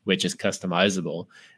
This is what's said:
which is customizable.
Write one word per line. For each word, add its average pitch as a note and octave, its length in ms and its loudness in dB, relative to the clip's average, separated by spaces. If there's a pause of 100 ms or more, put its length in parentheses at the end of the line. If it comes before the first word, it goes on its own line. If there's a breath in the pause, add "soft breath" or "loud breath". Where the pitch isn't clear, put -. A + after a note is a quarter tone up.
which F#2+ 220 0
is F2+ 100 -2
customizable. F2+ 880 0 (320 soft breath)